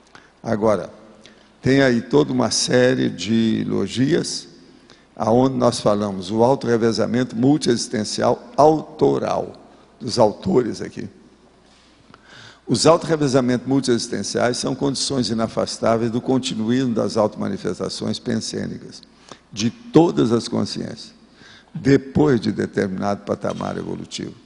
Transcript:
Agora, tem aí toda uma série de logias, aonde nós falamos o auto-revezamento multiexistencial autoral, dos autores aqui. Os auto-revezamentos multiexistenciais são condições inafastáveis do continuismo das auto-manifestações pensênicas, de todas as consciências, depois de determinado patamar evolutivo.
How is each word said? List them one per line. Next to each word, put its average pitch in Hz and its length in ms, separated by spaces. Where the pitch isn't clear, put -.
Agora, 107 480
tem 135 220
aí 120 180
toda 143 320
uma 120 180
série 127 600
de 107 580
logias, 104 800
aonde 127 420
nós 120 240
falamos 101 500
o 113 120
auto-revezamento 117 920
multiexistencial 120 1200
autoral, 139 960
dos 123 180
autores 110 640
aqui. 101 280
Os 131 200
auto-revezamentos 139 800
multiexistenciais 120 920
são 139 180
condições 135 540
inafastáveis 113 800
do 117 80
continuismo 123 760
das 110 220
auto-manifestações 104 1000
pensênicas, 107 840
de 226 180
todas 151 600
as 113 160
consciências, - 640
depois 139 680
de 107 100
determinado 98 720
patamar 95 540
evolutivo. 90 560